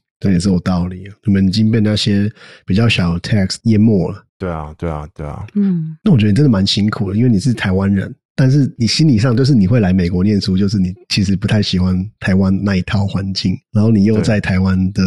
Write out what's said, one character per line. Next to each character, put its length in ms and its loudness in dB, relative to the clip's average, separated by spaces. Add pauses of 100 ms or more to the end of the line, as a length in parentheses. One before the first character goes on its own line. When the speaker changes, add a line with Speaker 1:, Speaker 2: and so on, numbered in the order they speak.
(200)
Speaker 1:
这 120 -2
也 80 2
是 100 -2
有 120 0
道 260 -2
理 200 -12
啊。 160 -20
你 80 0
们 160 2
已 40 0
经 180 0
被 100 2
那 160 0
些 360 0 (340)
比 80 -2
较 160 2
小 240 0
的 80 -4
tax 440 -2
淹 140 2
没 320 2
了。 120 -14 (160)
Speaker 2:
对 100 -8
啊， 260 -10
对 140 -8
啊， 240 -8
对 120 -12
啊。 280 -12
Speaker 3:
嗯。 500 -2
Speaker 1:
那 80 4
我 60 4
觉 80 2
得 60 2
你 40 2
真 80 4
的 60 4
蛮 160 2
辛 240 0
苦 220 -6
的， 40 -4
因 80 0
为 60 4
你 100 4
是 140 0
台 180 -4
湾 220 0
人， 200 -4 (220)
但 160 2
是 260 2
你 80 -2
心 220 2
理 100 4
上 180 2
就 80 2
是 120 2
你 100 4
会 140 2
来 120 2
美 180 2
国 140 -2
念 160 2
书， 180 -2
就 100 0
是 100 -2
你 160 0 (160)
其 140 0
实 120 0
不 120 -4
太 140 2
喜 180 -2
欢 180 0 (220)
台 160 0
湾 280 2
那 120 0
一 80 0
套 240 -2
环 260 -6
境， 240 -4 (140)
然 120 0
后 60 4
你 140 4
又 180 2
在 180 0
台 200 -2
湾 180 0 (160)
的 140 0